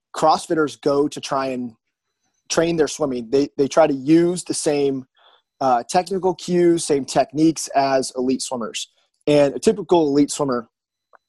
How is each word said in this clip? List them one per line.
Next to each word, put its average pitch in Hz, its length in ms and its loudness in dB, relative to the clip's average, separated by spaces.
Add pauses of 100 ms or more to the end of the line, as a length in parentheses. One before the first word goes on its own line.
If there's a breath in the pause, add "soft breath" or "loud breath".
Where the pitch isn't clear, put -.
(160)
CrossFitters 156 640 0
go 143 280 0
to 143 120 -10
try 135 280 -4
and 123 240 -8 (760)
train 170 280 0
their 147 120 0
swimming, 123 420 -6
they, 139 180 2 (100)
they 139 100 2
try 160 180 4
to 147 60 0
use 165 520 2
the 156 100 -6
same, 139 520 -2 (540 soft breath)
uh, 120 280 0
technical 180 460 -2
cues, 175 500 2
same 139 200 0
techniques 151 640 0
as 135 480 0
elite 127 260 -2
swimmers. - 460 -8 (380)
And 143 280 4
a - 40 -8
typical 180 500 2
elite 143 220 2
swimmer 131 380 -4 (600)